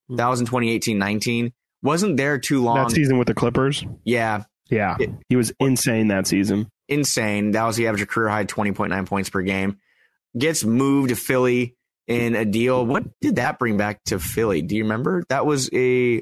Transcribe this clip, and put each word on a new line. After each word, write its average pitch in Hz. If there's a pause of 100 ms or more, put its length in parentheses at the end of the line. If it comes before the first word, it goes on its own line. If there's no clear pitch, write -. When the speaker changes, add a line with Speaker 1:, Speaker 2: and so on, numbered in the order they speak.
Speaker 1:
Hmm. 123
Speaker 2:
That 120
was 127
in 120
twenty 117
eighteen 110
nineteen. 117 (300)
Wasn't 165
there 143
too 135
long. 117
Speaker 1:
That 117
season 135
with 123
the 113
Clippers? 131 (200)
Speaker 2:
Yeah. 110 (260)
Speaker 1:
Yeah. 98
Speaker 2:
It 120 (200)
Speaker 1:
He 123
was 117
insane 120
that 95
season. 101 (180)
Speaker 2:
Insane. 107
That 110
was, 110
he 117
averaged 104
a -
career 113
high 107
twenty 101
point 95
nine 95
points -
per 98
game. 95 (600)
Gets 156
moved 135
to 117
Philly 123 (320)
in 117
a 110
deal. 120
What 127 (160)
did 269
that 135
bring 110
back 104
to 101
Philly? 101
Do 98
you 110
remember? 139
That 139
was 139
a, 123